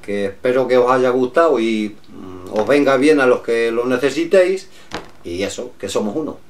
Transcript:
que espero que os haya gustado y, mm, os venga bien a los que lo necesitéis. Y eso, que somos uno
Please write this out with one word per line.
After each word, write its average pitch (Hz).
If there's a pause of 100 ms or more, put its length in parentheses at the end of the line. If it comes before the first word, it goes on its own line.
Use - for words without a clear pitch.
que 101
espero 127
que 127
os 123
haya 127
gustado 131
y, 110 (140)
mm, 92
os 104
venga 139
bien 147
a 131
los 123
que 117
lo 120
necesitéis. 165 (540)
Y 90
eso, 113
que 98
somos 107
uno 147 (120)